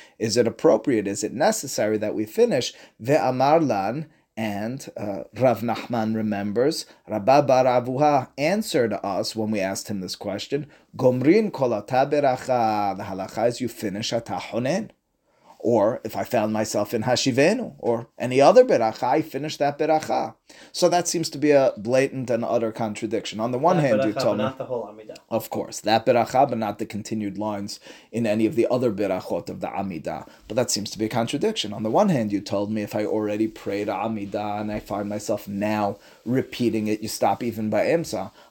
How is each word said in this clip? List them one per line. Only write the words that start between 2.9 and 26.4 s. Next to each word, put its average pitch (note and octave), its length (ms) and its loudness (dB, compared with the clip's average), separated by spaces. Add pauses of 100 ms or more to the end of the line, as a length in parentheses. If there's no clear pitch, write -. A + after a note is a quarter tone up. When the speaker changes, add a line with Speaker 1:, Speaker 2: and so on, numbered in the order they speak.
Speaker 1:
Ve'amar C3+ 640 4
lan, A2+ 400 -2 (300)
and, A2 580 -6
uh, G#2 280 -8 (140)
Rav A#2+ 220 4
Nachman A2 560 -2
remembers, G#2+ 680 -2 (240)
Rabba C3 320 4
bar C3 240 4
Avuha B2+ 720 2
answered D3+ 560 0 (100)
us G2 320 -2
when G#2+ 160 -2
we G#2+ 80 0
asked F#2+ 300 -4
him G#2 100 -6
this F2+ 160 -8
question, G#2 520 -6 (280)
Gomrin C3 560 4
kol B2+ 200 0
beracha, B2+ 1200 2
the G2 80 -10
halacha F#2+ 460 -2
is A#2+ 100 -2
you B2 80 -2
finish G#2 440 -6
Atahonen. A#2+ 800 -4 (720)
Or G#2+ 440 4
if G#2+ 100 -8
I G2 80 -2
found G#2+ 300 0
myself G#2+ 400 -2
in A2+ 100 -2
Hashivenu C#3 760 2
or A#2 280 -2 (100)
any B2+ 220 0
other G3 240 10
beracha, B2 400 2
I C3+ 180 2
finish D3+ 360 -8
that C#3+ 200 0
beracha. D3+ 580 0 (360)
So - 160 2
that E3+ 220 2
seems E3 220 -2
to D3 60 -10
be D3 140 4
a C3+ 260 6
blatant B2+ 520 0
and A#2 160 0
utter A2+ 260 0
contradiction. G#2+ 680 -4
On A#2 100 -2
the B2 80 -2
one E3+ 160 4
Speaker 2:
That D#3+ 80 2
Speaker 1:
hand, B2+ 220 2
you G#2 80 0
Speaker 2:
beracha, C3+ 80 -4
Speaker 1:
told G#2 160 2
Speaker 2:
but G#2 60 -2
Speaker 1:
me, C3 60 -2
Speaker 2:
not - 80 -8
the B2+ 80 -8
whole A#2 220 -6
Amidah. G#2+ 300 -18 (120)
Speaker 1:
Of A2+ 200 -4
course, - 320 -8
that A2+ 240 2
beracha, B2+ 420 4